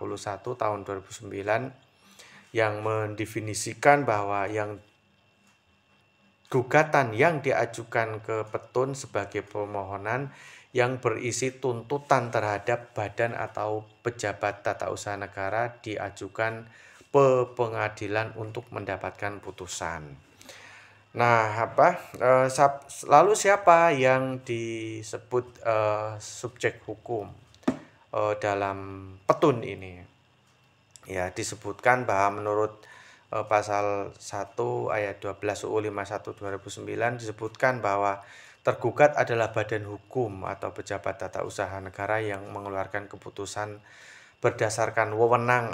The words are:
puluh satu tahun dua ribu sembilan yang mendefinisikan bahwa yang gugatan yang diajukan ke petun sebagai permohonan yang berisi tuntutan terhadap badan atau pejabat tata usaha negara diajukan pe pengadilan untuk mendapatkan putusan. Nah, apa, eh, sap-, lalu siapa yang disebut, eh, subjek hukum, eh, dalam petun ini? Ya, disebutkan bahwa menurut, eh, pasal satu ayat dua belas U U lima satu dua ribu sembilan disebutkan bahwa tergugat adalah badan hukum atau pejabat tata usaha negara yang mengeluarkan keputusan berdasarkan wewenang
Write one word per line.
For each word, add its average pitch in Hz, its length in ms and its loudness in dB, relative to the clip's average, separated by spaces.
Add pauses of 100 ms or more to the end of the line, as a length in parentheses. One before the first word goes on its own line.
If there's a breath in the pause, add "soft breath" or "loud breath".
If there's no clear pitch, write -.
puluh 101 160 -6
satu 107 400 -8
tahun 107 240 -2
dua 98 160 -8
ribu - 160 -16
sembilan 104 560 -2 (800 loud breath)
yang 107 320 0
mendefinisikan 110 1200 2
bahwa 101 480 0
yang 104 320 -4 (1700)
gugatan 139 640 4
yang 151 240 4
diajukan 117 800 -2
ke 110 320 -6
petun 135 480 -2
sebagai 101 480 -6
permohonan 104 880 -6 (400 loud breath)
yang 123 240 2
berisi 120 560 -2
tuntutan 123 800 0
terhadap 107 640 -2
badan 110 400 -2
atau 107 480 -6 (160)
pejabat 101 640 -4
tata 98 240 -2
usaha 101 240 -6
negara 101 640 -4
diajukan 107 880 -6 (480 loud breath)
pe 131 400 8
pengadilan 110 800 -2
untuk 110 400 -10
mendapatkan 101 640 -6
putusan. 82 800 -10 (960 loud breath)
Nah, 117 320 6 (240)
apa, 170 480 4
eh, 131 320 6
sap-, 139 400 2 (160)
lalu 185 320 8
siapa 175 560 6
yang 131 480 2
disebut, 113 1200 -6
eh, 107 560 0
subjek - 640 -6
hukum, 104 480 -8 (800 loud breath)
eh, 107 320 0
dalam 98 720 -4 (160)
petun 131 320 4
ini? 95 400 -12 (1040)
Ya, 92 240 -2
disebutkan 113 720 0
bahwa 101 400 2
menurut, 104 400 0 (480 loud breath)
eh, 107 160 -4
pasal 101 720 0
satu 120 720 -6
ayat 104 320 -4
dua 98 160 -8
belas 101 240 -4
U 101 80 -6
U 107 80 0
lima 101 240 -2
satu 101 320 -8
dua 101 160 -10
ribu 98 160 -10
sembilan 104 560 -4
disebutkan 113 560 -2
bahwa 101 400 0 (460 loud breath)
tergugat 131 560 4
adalah 113 320 0
badan 107 320 -2
hukum 101 640 -6
atau 98 240 -6
pejabat - 480 -6
tata 92 240 -6
usaha 95 400 -6
negara 101 400 -4
yang 101 240 -6
mengeluarkan 101 640 -6
keputusan 104 640 -8 (640 loud breath)
berdasarkan 110 720 0
wewenang 117 600 4